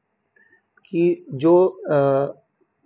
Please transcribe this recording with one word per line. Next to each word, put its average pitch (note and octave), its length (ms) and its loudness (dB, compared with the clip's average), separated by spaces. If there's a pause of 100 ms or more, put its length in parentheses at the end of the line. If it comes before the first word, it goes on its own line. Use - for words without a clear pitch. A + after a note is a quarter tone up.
(840)
कि F3 480 -2
जो, D3+ 200 0 (140)
अ, C#3+ 680 -2 (520)